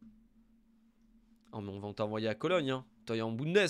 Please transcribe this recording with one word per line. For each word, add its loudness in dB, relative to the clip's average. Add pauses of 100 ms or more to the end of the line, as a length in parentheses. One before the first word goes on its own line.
(1500)
Oh, -8
mais -6
on -8
va -6
t'envoyer 0
à 2
Cologne, 0
hein. -2 (200)
T'es -2
en -2
Bundes, 2 (120)